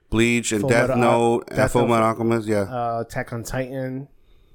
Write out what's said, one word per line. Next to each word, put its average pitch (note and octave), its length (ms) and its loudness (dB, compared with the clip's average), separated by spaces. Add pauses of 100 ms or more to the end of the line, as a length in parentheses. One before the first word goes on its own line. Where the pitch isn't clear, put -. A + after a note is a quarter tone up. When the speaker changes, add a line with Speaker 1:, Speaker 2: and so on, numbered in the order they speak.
Speaker 1:
Bleach A#2 440 2
and G#2+ 100 0
Speaker 2:
Full A2+ 80 0
Speaker 1:
Death A#2+ 180 4
Speaker 2:
Metal B2 160 2
Al-, A#2+ 60 4 (280)
Speaker 1:
Note, - 120 -10
Speaker 2:
Death C3 220 0
Speaker 1:
Full B2 100 4
Speaker 2:
Note. A#2 60 2
Speaker 1:
Metal A2+ 200 4
Alchemist, A2+ 400 0
yeah. G#2 140 0
Speaker 2:
Uh, A#2 440 -4
Attack - 260 -8
on A#2 100 -8
Titan. C3 640 -8 (480)